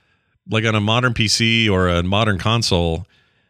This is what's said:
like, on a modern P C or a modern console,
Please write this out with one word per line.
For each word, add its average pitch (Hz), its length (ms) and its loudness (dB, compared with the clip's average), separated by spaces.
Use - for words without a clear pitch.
like, 110 180 -2
on 110 80 0
a 107 60 2
modern 113 340 0
P 113 120 -2
C 113 420 0
or 92 200 2
a 87 140 0
modern 101 360 0
console, 87 680 -2